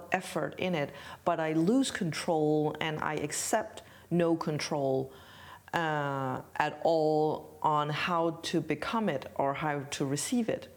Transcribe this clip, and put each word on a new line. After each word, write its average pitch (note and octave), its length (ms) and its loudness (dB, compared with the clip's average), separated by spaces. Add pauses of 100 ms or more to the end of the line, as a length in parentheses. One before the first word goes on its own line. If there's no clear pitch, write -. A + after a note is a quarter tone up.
(140)
effort D#3+ 440 -2
in F#3 160 0
it, C#3+ 180 0 (340)
but E3+ 120 4
I D#3+ 140 0
lose G#3 400 4
control D3+ 880 0
and D#3 220 -2
I D#3 140 -2
accept - 680 -2 (280)
no E3+ 280 4
control, C#3+ 720 0 (640)
uh, C#3+ 640 0 (160)
at D3+ 280 0
all D#3 800 2
on D3+ 280 4
how E3 540 0
to E3 180 0
become F3+ 480 -2
it C#3 260 -2
or C#3 180 2
how C#3+ 280 -2 (100)
to - 140 -2
receive F3+ 420 0
it. - 300 -2